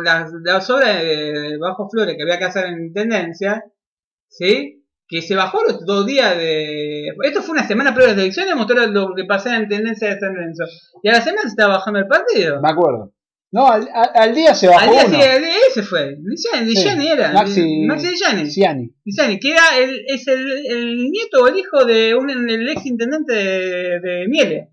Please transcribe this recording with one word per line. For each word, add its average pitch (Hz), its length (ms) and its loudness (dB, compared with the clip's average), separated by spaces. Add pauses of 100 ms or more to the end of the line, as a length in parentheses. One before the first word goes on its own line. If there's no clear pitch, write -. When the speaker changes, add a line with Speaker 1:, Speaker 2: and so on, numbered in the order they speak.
Speaker 1:
las, 165 260 0 (140)
las 190 260 0
obras 233 320 2
de 151 580 -4
Bajo 185 300 -6
Flores 202 260 -2
que 147 60 -10
había 175 160 0
que 185 60 -4
hacer 185 220 -4
en 175 200 -8
Intendencia, 196 760 -4 (640)
¿sí? 247 480 -2 (360)
Que 165 100 -4
se 190 120 -4
bajó 196 320 -2
los 208 180 -4
dos 202 220 -2
días 240 320 2
de... 151 680 -6 (160)
Esto 285 180 -2
fue 320 120 -8
una 254 120 -2
semana 254 260 0
previa 254 200 4
a - 20 -2
las 196 80 0
elecciones, 330 320 -2
mostró 240 320 0
lo 196 300 -2
que 185 80 -6
pasaba 202 320 -2
en 214 80 -2
Intendencia 208 500 -4
de 196 60 -10
San 190 120 -6
Lorenzo. 170 300 -10 (400)
Y 202 60 0
a 233 60 4
la 233 60 4
semana 403 220 -2
se 277 60 -6
estaba 202 300 2
bajando 208 200 -4
el 196 80 -2
partido. 208 560 0
Speaker 2:
Me 151 80 2
acuerdo. 143 420 0 (380)
No, 247 160 2
al, 226 260 2
al, - 220 2
al 226 220 4
día 311 180 6
se 190 140 4
bajó 175 100 10
Speaker 1:
Al 214 120 6
día - 160 8
Speaker 2:
uno. 247 100 2
Speaker 1:
sí, 285 120 6
al 262 140 4
día 330 120 -2 (140)
ese 349 140 0
fue. 160 340 -4
Dijani, 233 600 -4
Speaker 2:
Sí. - 80 2
Speaker 1:
Dijani 320 240 0
era. 226 240 2
Speaker 2:
Maxi 185 520 2
Speaker 1:
Maxi 294 260 -2
Dijani. 240 380 -2
Speaker 2:
Ciani. 151 460 -2 (100)
Speaker 1:
Dijani, 208 360 -2
que 277 100 -2
era 330 300 6
el, 262 260 -2
es 269 220 -6
el, 269 380 -2
el 240 300 -4 (140)
nieto 392 320 0
o 254 60 4
el 339 100 2
hijo 294 260 2
de 226 300 2
un, 269 160 -2
el 240 380 -4
ex 302 180 -6
intendente 247 480 -4
de, 185 680 -2
de 180 280 -6
Miele. 226 440 0